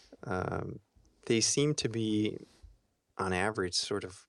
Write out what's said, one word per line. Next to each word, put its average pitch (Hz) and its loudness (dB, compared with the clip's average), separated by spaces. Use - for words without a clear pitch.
um, - -4
they 117 4
seem 147 2
to - -2
be, 107 0
on 95 0
average, 95 2
sort 98 0
of, 92 -12